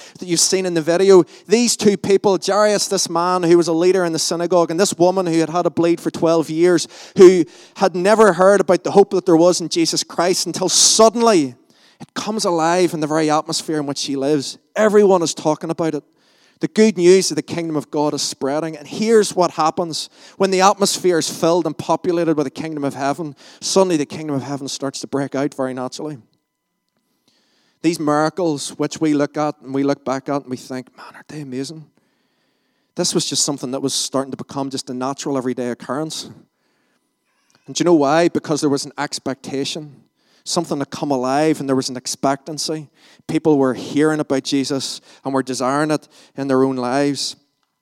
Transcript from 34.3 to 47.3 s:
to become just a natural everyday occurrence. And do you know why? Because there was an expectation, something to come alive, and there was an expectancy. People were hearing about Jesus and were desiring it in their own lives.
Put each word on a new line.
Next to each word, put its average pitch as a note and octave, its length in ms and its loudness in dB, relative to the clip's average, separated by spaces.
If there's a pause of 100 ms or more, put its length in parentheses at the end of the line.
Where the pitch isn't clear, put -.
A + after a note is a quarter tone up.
to C3 60 -10
become C#3 340 -8
just C3 180 -10
a B2+ 60 -10
natural C#3 420 -6
everyday B2 340 -4
occurrence. C#3+ 600 -8 (1400)
And C3+ 80 -16
do - 80 -4
you - 20 0
know F3 100 6
why? D#3 340 4
Because D3+ 320 -4
there D3+ 100 0
was C#3 160 -2
an C3 100 -16
expectation, C#3 1000 -8 (500)
something E3+ 320 -4
to C#3 60 -4
come - 260 -8
alive, C#3 480 0
and C#3 100 -8
there C3+ 80 2
was C3 120 -2
an C3 80 -10
expectancy. C#3+ 960 -6 (360)
People D#3 300 2
were C3 160 2
hearing D3+ 480 -2
about C3+ 240 -4
Jesus C3+ 560 -4 (240)
and C3+ 80 -6
were C3+ 100 0
desiring C3+ 480 -2
it D3+ 160 -2 (300)
in C#3 120 -6
their C3 140 4
own C3+ 140 0
lives. C3 600 -4 (460)